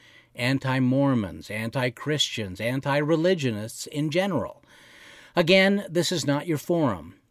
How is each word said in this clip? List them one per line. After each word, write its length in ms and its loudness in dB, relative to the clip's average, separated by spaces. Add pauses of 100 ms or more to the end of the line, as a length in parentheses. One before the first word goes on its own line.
(360)
anti-Mormons, 1120 0
anti-Christians, 1120 -4
anti-religionists 1300 0
in 220 -2
general. 520 -2 (720)
Again, 540 4
this 240 0
is 160 -2
not 200 0
your 100 0
forum. 580 -2 (160)